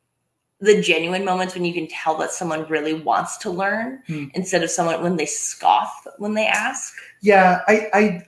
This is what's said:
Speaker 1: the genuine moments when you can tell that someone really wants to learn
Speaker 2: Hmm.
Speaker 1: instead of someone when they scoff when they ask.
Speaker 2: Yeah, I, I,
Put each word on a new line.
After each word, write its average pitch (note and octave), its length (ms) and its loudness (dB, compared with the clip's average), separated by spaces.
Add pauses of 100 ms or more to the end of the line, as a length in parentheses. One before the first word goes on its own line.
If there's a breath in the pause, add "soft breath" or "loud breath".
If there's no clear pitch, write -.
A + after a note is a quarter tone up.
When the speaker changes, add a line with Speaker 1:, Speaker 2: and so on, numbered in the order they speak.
(600)
Speaker 1:
the G3 220 6
genuine F3 440 0
moments F#3 300 -2
when F3+ 100 -2
you E3+ 80 -2
can D#3+ 140 -6
tell D#3+ 300 -4
that - 140 -4
someone D#3+ 380 -4
really D#3 240 0
wants D#3 420 -2
to - 140 -10
learn G#3+ 580 -4
Speaker 2:
Hmm. D3+ 260 -8
Speaker 1:
instead F#3 300 0
of E3 60 -2
someone E3 340 -2
when F3 140 0
they D3 80 -2
scoff - 800 0 (120)
when G#3 160 -4
they G#3+ 120 0
ask. A#3 460 -6 (260 loud breath)
Speaker 2:
Yeah, F#3 480 6
I, G#3+ 260 4
I, G3 340 2